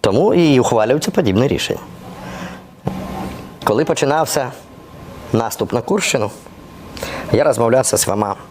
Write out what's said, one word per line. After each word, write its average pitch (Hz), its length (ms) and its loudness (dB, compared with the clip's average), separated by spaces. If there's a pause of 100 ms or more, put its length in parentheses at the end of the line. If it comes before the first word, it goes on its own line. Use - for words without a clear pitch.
Тому 147 320 4
і 156 260 6
ухвалюються 120 520 2
подібні 120 360 2
рішення. - 320 -2 (1800)
Коли 127 220 2
починався 147 680 0 (840)
наступ 113 400 0
на 120 80 0
Курщину, 143 500 0 (1000)
я - 120 4
розмовлявся 120 540 4
з - 80 0
двома 101 300 0 (160)